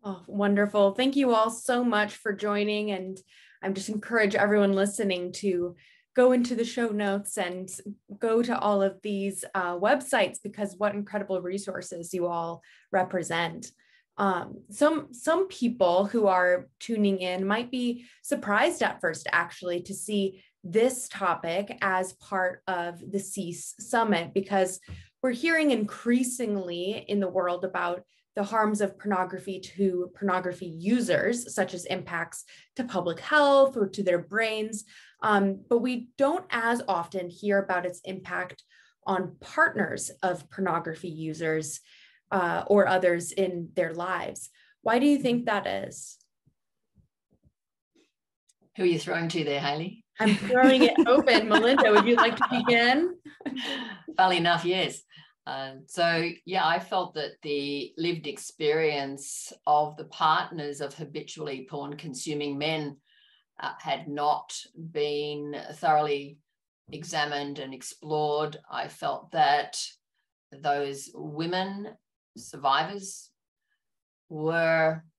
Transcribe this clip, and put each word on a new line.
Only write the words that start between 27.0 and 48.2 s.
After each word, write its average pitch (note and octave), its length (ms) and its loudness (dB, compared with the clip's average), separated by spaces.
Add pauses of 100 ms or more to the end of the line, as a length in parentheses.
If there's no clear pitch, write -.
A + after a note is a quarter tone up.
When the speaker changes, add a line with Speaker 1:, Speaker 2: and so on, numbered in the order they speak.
Speaker 1:
in G3+ 140 0
the F#3+ 60 0
world F3+ 380 -2
about F3+ 380 -4 (320)
the G#3 80 -2
harms G#3+ 380 2
of G3 160 -2
pornography F#3 600 -4
to F3+ 560 -2
pornography F3+ 500 -2
users, A3 880 0
such F#3 220 -2
as F3 100 -10
impacts E3+ 600 -6 (300)
to C4 80 -6
public F3 360 -4
health C#4 580 6
or G3+ 100 2
to G3+ 140 -6
their F3+ 160 4
brains. A3 680 -4 (360)
Um, G3 480 2
but A#3+ 80 4
we B3 400 -2
don't D#4 320 2
as A#3 380 0
often F3+ 420 -4
hear G3 300 0
about F3+ 260 -2
its F3 200 -6
impact F3+ 580 -8 (420)
on F#3 340 -2
partners - 680 0 (140)
of F3+ 260 -2
pornography E3+ 600 -4
users, D#3 720 -4 (520)
uh, E3+ 340 0
or G3+ 220 6
others F3 440 2
in F3+ 440 -2
their E3 180 0
lives. F3 560 -6 (320)
Why A3+ 160 2
do B3+ 80 4
you C#4+ 140 6
think A#3+ 260 0
that G3+ 220 0
is? - 500 -8 (2500)